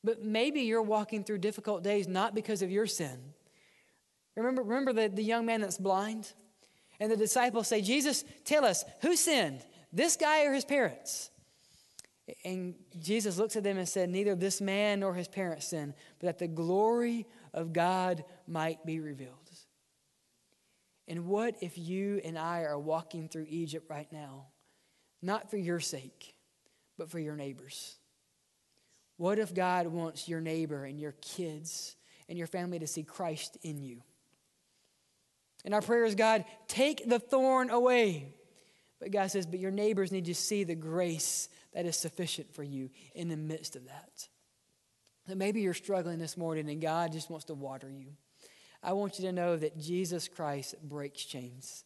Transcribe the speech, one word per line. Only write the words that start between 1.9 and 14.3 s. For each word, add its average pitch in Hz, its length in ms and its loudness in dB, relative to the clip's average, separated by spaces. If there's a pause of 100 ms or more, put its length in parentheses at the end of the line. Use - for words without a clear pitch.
not 196 280 2
because 214 280 0
of 185 80 0
your 208 160 2
sin. 131 320 -4 (1200)
Remember, 254 260 0
remember 254 300 0
the, 220 160 4
the 202 160 0
young 226 200 2
man 226 160 2
that's 196 180 -2
blind? 196 540 0 (680)
And 214 100 2
the 220 60 6
disciples 220 520 4
say, 214 120 4
"Jesus, 262 440 2 (200)
tell 294 200 6
us, 190 200 4 (160)
who 330 160 4
sinned, 180 480 4 (280)
this 294 240 4
guy 302 280 6
or 285 80 4
his 262 120 2
parents?" - 680 0 (1120)
And 180 300 -4 (240)
Jesus 196 400 2
looks 220 180 2
at 208 60 0
them 196 160 2
and 180 100 -2
said, 180 220 2
"Neither 196 240 2